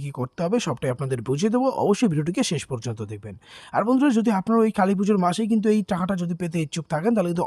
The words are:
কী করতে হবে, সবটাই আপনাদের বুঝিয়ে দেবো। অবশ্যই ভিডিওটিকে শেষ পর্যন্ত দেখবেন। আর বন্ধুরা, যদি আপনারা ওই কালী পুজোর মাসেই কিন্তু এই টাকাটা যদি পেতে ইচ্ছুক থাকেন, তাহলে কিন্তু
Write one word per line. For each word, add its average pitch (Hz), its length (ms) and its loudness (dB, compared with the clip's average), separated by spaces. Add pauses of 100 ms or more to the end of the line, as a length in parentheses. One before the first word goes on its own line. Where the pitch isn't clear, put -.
কী 143 140 -8
করতে 127 260 -6
হবে, 190 120 0 (100)
সবটাই 135 280 -4
আপনাদের 131 240 -4 (100)
বুঝিয়ে 156 260 0
দেবো। 254 120 2 (180)
অবশ্যই 202 280 2
ভিডিওটিকে 156 380 0
শেষ 147 200 -2
পর্যন্ত 113 300 -6 (120)
দেখবেন। 104 220 -12 (420)
আর 160 120 2
বন্ধুরা, 262 300 4
যদি 226 120 2 (100)
আপনারা 226 240 2
ওই 220 140 4
কালী 196 200 4
পুজোর 202 260 2
মাসেই 190 280 0
কিন্তু 214 220 2
এই 214 60 2 (120)
টাকাটা 180 300 -2
যদি 175 180 -4
পেতে 170 240 -4
ইচ্ছুক 151 280 -8
থাকেন, 165 220 0
তাহলে 180 180 2
কিন্তু 175 140 -2